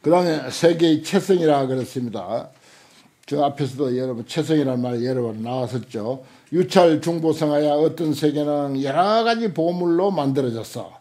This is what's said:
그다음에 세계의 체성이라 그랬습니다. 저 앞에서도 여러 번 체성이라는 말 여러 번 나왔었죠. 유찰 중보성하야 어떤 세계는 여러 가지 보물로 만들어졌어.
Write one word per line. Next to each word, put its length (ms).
그다음에 480
세계의 520
체성이라 640
그랬습니다. 840
저 180
앞에서도 560
여러 160
번 120
체성이라는 540
말 240
여러 180
번 200
나왔었죠. 840
유찰 480
중보성하야 720
어떤 420
세계는 680
여러 400
가지 280
보물로 600
만들어졌어. 880